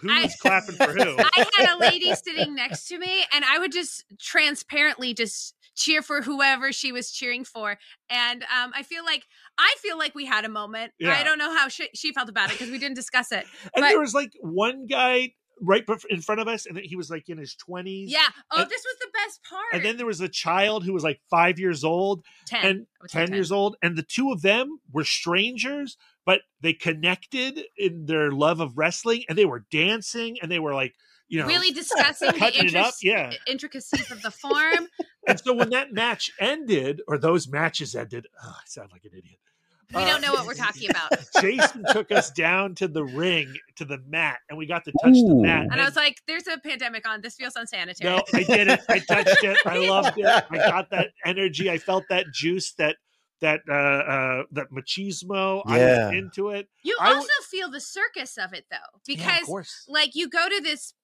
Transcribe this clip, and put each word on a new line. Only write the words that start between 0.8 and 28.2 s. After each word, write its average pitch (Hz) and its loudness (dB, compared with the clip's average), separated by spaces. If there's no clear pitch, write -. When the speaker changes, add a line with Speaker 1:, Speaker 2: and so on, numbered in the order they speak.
Speaker 1:
who? 175 2
Speaker 2:
<laughs> - 6
I 320 6
had 359 6
a - 0
lady 349 4
Speaker 1:
<laughs> - -4
Speaker 2:
sitting 311 -4
next 247 -6
to 349 -10
me, 370 -2
and 294 0
I 277 4
would 349 -2
just 339 -8
transparently 294 0
just - -6
cheer 311 0
for 294 -4
whoever 269 0
she 269 -6
was 247 -8
cheering 247 -6
for. 208 -8
And, 240 -2
um, 247 -2
I 269 -8
feel 339 -12
like, 311 -2
I 403 4
feel 339 -6
like 302 -4
we 285 -8
had 220 0
a 220 -8
moment. 220 -10
Speaker 1:
Yeah. 175 2
Speaker 2:
I 294 0
don't 311 2
know 302 -4
how 285 2
she, 285 -10
she 302 -6
felt 247 -4
about 202 0
it - -8
'cause 240 -8
we 262 -8
didn't 269 -6
discuss 247 -4
it. 190 -4
Speaker 1:
And 220 -2
Speaker 2:
But 285 8
Speaker 1:
there - 6
was, 262 0
like, 277 -2
one 220 -2
guy 254 2
right 202 4
bef-, 214 -4
in 185 -2
front 214 -2
of 220 -4
us, 226 -6
and 180 -12
he 185 -10
was, 151 -10
like, 165 -10
in 165 -12
his 143 -14
twenties. 190 -12
Speaker 2:
Yeah. 302 2
Oh, 330 2
Speaker 1:
And 349 -2
Speaker 2:
this 466 -8
was 508 -8
the 494 -8
best 415 -6
part. 370 -10
Speaker 1:
And 175 -2
then 233 -2
there 240 -6
was 202 -4
a 185 -4
child 196 0
who 185 -4
was, 175 -2
like, 156 -4
five 175 4
years 170 -2
old 180 0
Speaker 2:
Ten. 220 -2
Speaker 1:
and 196 2
Speaker 2:
I - -16
would 180 -20
say 160 -2
Speaker 1:
ten 185 -2
years 185 0
Speaker 2:
ten. 196 0
Speaker 1:
old, 202 0
and 170 0
the 156 -2
two 269 -2
of 160 -6
them 254 0
were 147 -2
strangers, 240 -2
but 190 0
they 160 0
connected 185 -4
in 170 -2
their 151 0